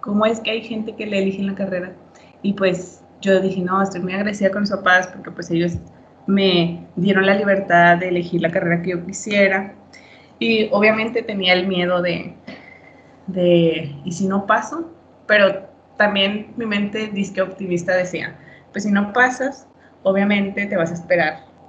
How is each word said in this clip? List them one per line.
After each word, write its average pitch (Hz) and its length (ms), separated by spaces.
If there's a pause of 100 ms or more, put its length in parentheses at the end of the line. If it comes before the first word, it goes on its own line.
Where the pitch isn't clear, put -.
¿cómo 208 240
es 233 160
que 220 100
hay 226 120
gente 220 320
que 214 100
le 202 140
eligen 196 280
la 196 80
carrera?". 185 380 (500)
Y, 202 100
pues, 185 500 (180)
yo 190 200
dije, 190 200
"No, 185 200
estoy 196 200
muy 180 120
agradecida 202 380
con 208 100
mis 202 100
papás 185 360
porque, - 240
pues, 170 200
ellos 170 260 (500)
me 180 680
dieron 190 300
la 196 100
libertad 175 600
de 180 120
elegir 175 320
la 165 100
carrera 170 300
que 180 100
yo 170 140
quisiera". 196 680 (680)
Y, 226 320
obviamente, 220 520
tenía 190 300
el 180 140
miedo 180 340
de, 170 340 (920)
de, 170 680 (100)
"¿Y 185 80
si 190 140
no 196 200
paso?". 294 440 (360)
Pero 208 420 (280)
también 202 600
mi 233 80
mente 208 480
disque 196 280
optimista 185 540
decía, 180 420 (340)
pues 202 120
si 208 80
no 202 220
pasas, 254 540 (360)
obviamente 196 640
te 202 120
vas 165 140
a - 20
esperar 170 520 (240)